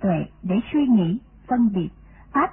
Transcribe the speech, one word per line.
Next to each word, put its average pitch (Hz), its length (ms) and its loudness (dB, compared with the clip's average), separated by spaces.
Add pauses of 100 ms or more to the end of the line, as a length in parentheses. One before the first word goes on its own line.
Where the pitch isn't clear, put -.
tuệ 170 240 0 (180)
để 185 160 -2 (140)
suy 294 140 2
nghĩ, 202 320 2 (280)
phân 240 260 2
biệt, 175 160 -2 (420)
phá 302 220 0